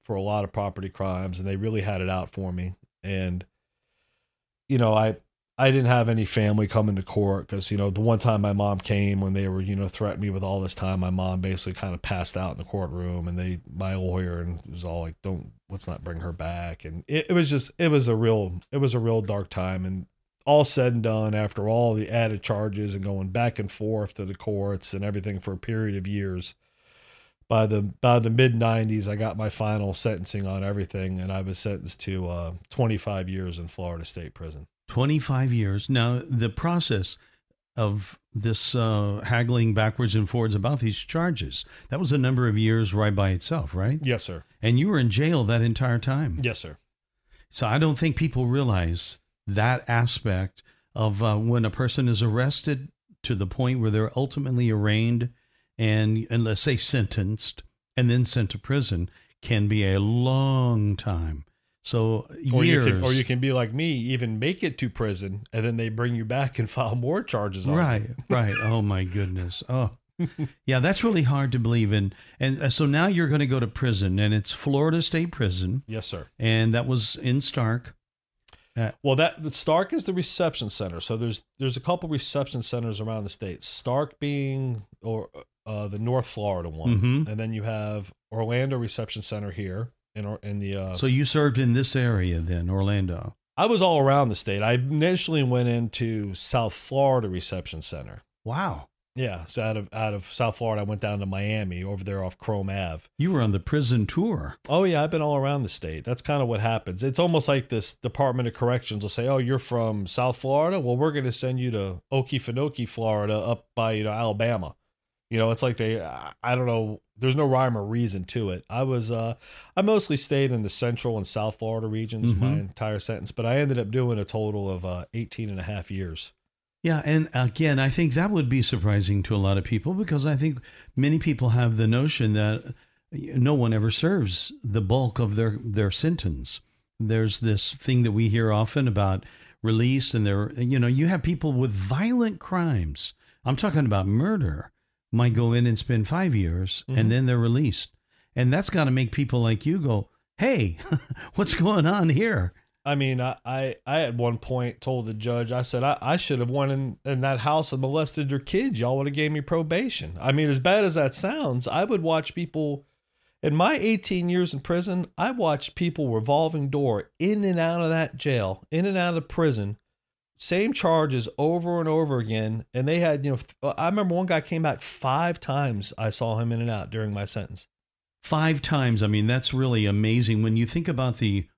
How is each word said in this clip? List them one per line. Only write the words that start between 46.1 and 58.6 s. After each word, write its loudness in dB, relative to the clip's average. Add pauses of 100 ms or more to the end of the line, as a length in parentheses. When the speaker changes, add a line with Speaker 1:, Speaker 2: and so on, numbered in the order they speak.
Speaker 1:
Yes, -2
sir. -12 (760)
Speaker 2:
So -2
I 2
don't 4
think 0
people 0
realize 0 (260)
that 0
aspect 0 (320)
of, 0
uh, 2
when 2
a 0
person 0
is 2
arrested 0 (340)
to -2
the 0
point 0
where 2
they're 0
ultimately 0
arraigned 2 (480)
and, 2
and 2
let's 0
say 2
sentenced -2 (320)
and 4
then 4
sent 0
to -10
prison -2 (320)